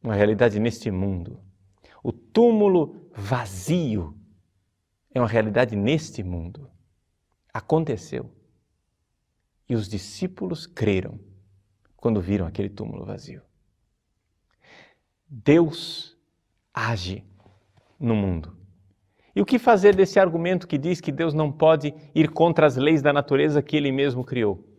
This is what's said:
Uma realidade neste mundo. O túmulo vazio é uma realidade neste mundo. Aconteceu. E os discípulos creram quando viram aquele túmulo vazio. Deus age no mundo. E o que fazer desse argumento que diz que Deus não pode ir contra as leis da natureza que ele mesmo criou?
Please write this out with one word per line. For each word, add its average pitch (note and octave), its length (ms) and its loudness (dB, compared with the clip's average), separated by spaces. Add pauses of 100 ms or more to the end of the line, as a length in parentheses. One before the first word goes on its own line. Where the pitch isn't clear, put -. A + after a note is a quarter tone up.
Uma A2 120 -4
realidade G#2 440 2
neste A2+ 320 -2
mundo. F#2 500 -6 (600)
O A#2+ 100 -6
túmulo G#3 1000 2
vazio G#2 1040 -4 (960)
é B2+ 60 0
uma A#2+ 80 2
realidade A2 480 0
neste B2 460 -2
mundo. F2+ 480 -10 (840)
Aconteceu. A#2+ 800 -4 (1400)
E B2+ 60 -4
os G#2+ 140 -2
discípulos F3 760 -8
creram G2 520 -2 (800)
quando A2 240 0
viram F#2 260 -2
aquele G2+ 220 -8
túmulo G#2+ 360 -12
vazio. - 380 -16 (1800)
Deus D3 880 0 (600)
age G2 500 -6 (720)
no A#2 180 0
mundo. F2+ 400 -4 (800)
E F#3+ 60 0
o G3 60 2
que B3+ 120 0
fazer G#3 360 6
desse F#3+ 240 2
argumento F3+ 480 0
que D#3 100 -4
diz E3 240 -4
que D3+ 120 -6
Deus D#3+ 200 -2
não D3+ 180 -2
pode D3+ 440 2 (200)
ir D3+ 160 4
contra D#3+ 360 4
as B2+ 100 2
leis D3 240 4
da C#3+ 120 2
natureza C#3+ 500 2
que D3 140 -4
ele C#3+ 160 0
mesmo C3 320 -2
criou? G#2+ 400 -2 (140)